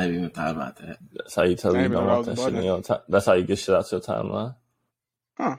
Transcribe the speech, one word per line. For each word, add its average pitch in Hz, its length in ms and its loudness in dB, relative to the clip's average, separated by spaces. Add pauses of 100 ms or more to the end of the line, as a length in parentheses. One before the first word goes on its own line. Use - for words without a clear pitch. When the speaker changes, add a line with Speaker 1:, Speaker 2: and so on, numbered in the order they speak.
Speaker 1:
never 87 120 0
even 87 160 -4
thought 80 260 -4
about 78 220 -8
that. 80 200 -16 (160)
Speaker 2:
That's - 220 -14
how 82 80 2
you 90 120 4
tell 90 200 0
Speaker 3:
I - 40 4
Speaker 2:
you 92 40 4
Speaker 3:
didn't 95 100 2
Speaker 2:
don't 92 100 2
Speaker 3:
even 95 40 2
know - 80 4
Speaker 2:
want - 100 0
Speaker 3:
that - 100 -4
Speaker 2:
that - 20 -4
Speaker 3:
was - 20 -4
a - 40 -4
Speaker 2:
shit - 60 0
in - 60 -2
Speaker 3:
button. 92 100 0
Speaker 2:
your 92 160 0 (180)
ti-, - 100 -16
that's 95 160 4
how 104 80 6
you 92 100 4
get 98 160 0
shit - 160 0
out - 160 0
your 92 100 -2
timeline. 107 540 -6 (840)
Speaker 3:
Huh. 135 220 -2